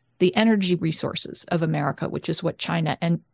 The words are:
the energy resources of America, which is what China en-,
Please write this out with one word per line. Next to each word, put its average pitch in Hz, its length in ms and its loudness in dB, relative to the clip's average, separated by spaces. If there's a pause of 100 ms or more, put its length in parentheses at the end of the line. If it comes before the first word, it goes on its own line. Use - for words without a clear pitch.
(200)
the 185 160 4
energy 208 400 4
resources - 720 -4
of 165 140 0
America, 147 480 -2
which - 180 -6
is 165 160 -4
what 160 140 -4
China 165 440 -2
en-, 170 220 0 (100)